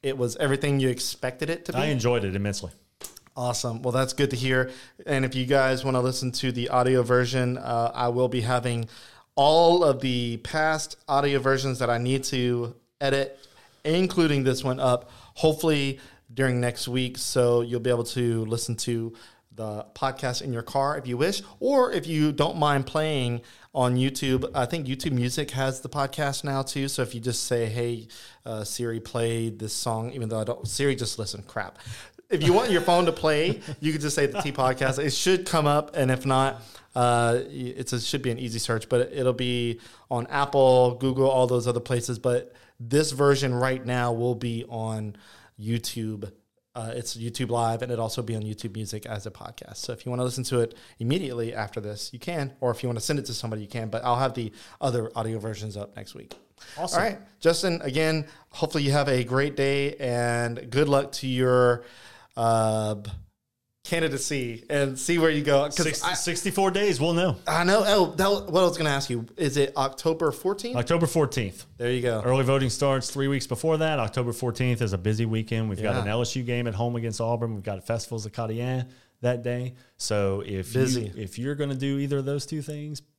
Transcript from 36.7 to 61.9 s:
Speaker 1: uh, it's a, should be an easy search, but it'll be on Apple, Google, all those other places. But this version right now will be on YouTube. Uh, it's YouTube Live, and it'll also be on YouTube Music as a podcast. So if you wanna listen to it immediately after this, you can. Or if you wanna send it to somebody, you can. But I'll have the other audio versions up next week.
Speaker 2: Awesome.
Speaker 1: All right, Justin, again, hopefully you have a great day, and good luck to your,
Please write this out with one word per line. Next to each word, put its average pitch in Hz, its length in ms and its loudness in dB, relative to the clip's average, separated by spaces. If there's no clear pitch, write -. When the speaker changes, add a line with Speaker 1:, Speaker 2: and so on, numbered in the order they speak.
Speaker 1:
uh, 120 440 4
it's 127 420 -8
a, 127 80 -2
should 131 220 -4
be 123 100 -2
an 120 80 -4
easy 117 200 -6
search, 113 280 -2
but 123 240 2
it'll 127 220 0
be 120 480 -2
on 123 180 -2
Apple, 131 680 6
Google, 135 340 2
all 131 180 4
those 120 200 2
other 123 140 0
places. 120 380 -2
But 123 340 0
this 139 320 2
version 135 420 4
right 131 320 0
now 123 280 0
will 117 220 0
be 117 340 -4
on 110 480 -6
YouTube. 110 720 -4
Uh, 113 220 -8
it's 120 220 -8
YouTube 117 320 -4
Live, 113 320 0
and 123 100 -4
it'll 117 120 -2
also 113 180 -4
be 117 120 -4
on 107 100 -4
YouTube 107 320 -8
Music 107 300 -8
as 107 200 -8
a 107 60 -10
podcast. - 440 -16
So - 160 -10
if 110 140 -10
you 127 40 -6
wanna 123 140 -2
listen 127 220 -4
to 123 160 2
it 113 120 0
immediately 120 540 -2
after 107 280 -6
this, 104 320 -10
you 127 60 -12
can. 143 420 -6
Or 123 100 2
if 117 100 -4
you 131 60 -4
wanna 117 140 -4
send 147 180 -2
it 135 60 -8
to 120 80 -8
somebody, 110 300 -6
you 101 40 -14
can. 113 220 -6
But 113 160 -4
I'll 123 100 4
have 127 200 0
the 113 180 -6
other 120 380 -2
audio 110 200 -4
versions 104 380 -8
up 101 220 -12
next 101 180 -16
week. - 180 -16
Speaker 2:
Awesome. 170 240 -2
Speaker 1:
All 208 80 2
right, 196 100 -8
Justin, 170 420 2
again, 156 420 0
hopefully 151 340 0
you 139 80 4
have 143 160 4
a 127 160 4
great 135 320 0
day, 139 420 0
and 120 720 -2
good 143 180 4
luck 143 260 2
to - 140 -6
your, 127 560 4